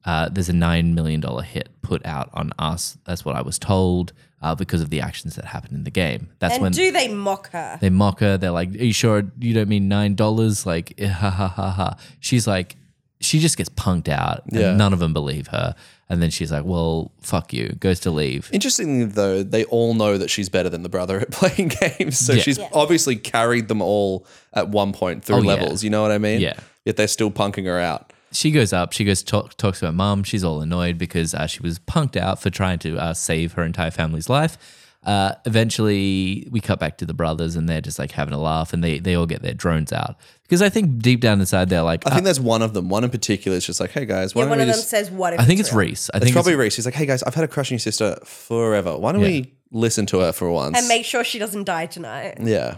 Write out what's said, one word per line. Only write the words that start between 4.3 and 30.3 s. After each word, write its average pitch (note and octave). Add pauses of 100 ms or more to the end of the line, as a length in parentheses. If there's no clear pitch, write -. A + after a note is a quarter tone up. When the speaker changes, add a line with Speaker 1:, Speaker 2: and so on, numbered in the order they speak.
Speaker 1:
uh, D#2
because F2
of D2
the D2+
actions -
that -
happened -
in C#2+
the -
game." D#2 (100)
That's G3+
Speaker 2:
And A#3
Speaker 1:
when F#3
Speaker 2:
do F4+
they C#4
mock G3+
her? C3+
Speaker 1:
they G2
mock F#2+
her. G2
They're F2+
like, F2
"Are A2
you A#2
sure G#2+ (160)
you A#2
don't A2
mean G2+
nine G2+
dollars?" A2
Like, E2+
<laughs> -
ha, G2
ha, F#2+
ha, F#2+
ha. F#2+ (240)
She's -
like, F#2 (460)
she -
just D#3+
gets -
punked F2
out. G1+
And A2+
Speaker 3:
Yeah. F#2
Speaker 1:
none G2+
of F2+
them E2
believe D2
her. - (360)
And F2
then E2
she's D#2
like, D2
"Well, E2 (100)
fuck -
you," A#1
goes F#2
to F#2
leave. D2
Speaker 3:
Interestingly, F#3+
though, G2
they A2
all A#2
know G#2
that F#2
she's G2
better F2+
than E2+
the F2+
brother F#2
at -
<laughs> -
playing F3
games. D3+
So B2
Speaker 1:
Yeah. A2+
Speaker 3:
she's C#3
Speaker 2:
Yeah. -
Speaker 3:
obviously D3+
carried A#2
them G#2+
all G2 (280)
at F#2+
one G2+
point -
through -
Speaker 1:
Oh, B2
yeah. G#2
Speaker 3:
levels. G2
You G#2+
know G#2+
what G#2+
I G#2
mean? G#2+
Speaker 1:
Yeah. F#2 (320)
Speaker 3:
Yet -
they're G#2+
still G#2+
punking G2+
her F2+
out. F2 (180)
Speaker 1:
She -
goes B2+
up. F2
She A2
goes G2
talk, -
talks G2
to F2+
her D#2+
mum. G2
She's F#2+